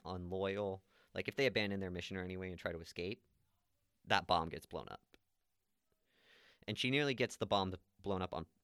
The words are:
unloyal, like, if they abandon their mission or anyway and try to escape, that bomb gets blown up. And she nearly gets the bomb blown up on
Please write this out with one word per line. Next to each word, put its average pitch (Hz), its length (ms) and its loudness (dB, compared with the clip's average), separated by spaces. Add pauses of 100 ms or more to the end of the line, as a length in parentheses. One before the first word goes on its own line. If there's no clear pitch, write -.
unloyal, 95 760 -2 (320)
like, 98 140 -4
if - 80 -6
they 139 100 4
abandon 101 340 2
their 95 100 -2
mission 90 280 -4
or 92 40 -2
anyway 92 280 -6
and 87 80 -8
try 90 140 -4
to 82 80 -8
escape, 87 420 -6 (840)
that - 220 4
bomb 85 240 2
gets - 160 -10
blown 73 240 -8
up. - 100 -12 (1700)
And 107 100 -2
she 127 120 2
nearly 143 240 4
gets 117 220 0
the 107 100 -2
bomb 95 280 4 (280)
blown 95 180 0
up 90 140 -2
on 80 100 -4 (200)